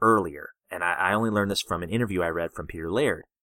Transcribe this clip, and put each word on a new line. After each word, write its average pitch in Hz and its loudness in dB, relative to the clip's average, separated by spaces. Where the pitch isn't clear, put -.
earlier, 90 2
and 90 -6
I, 87 2
I 92 2
only 113 2
learned 101 2
this 95 -2
from 87 -4
an 82 -6
interview 101 0
I 85 0
read 85 -2
from 80 -10
Peter 82 -6
Laird, 110 0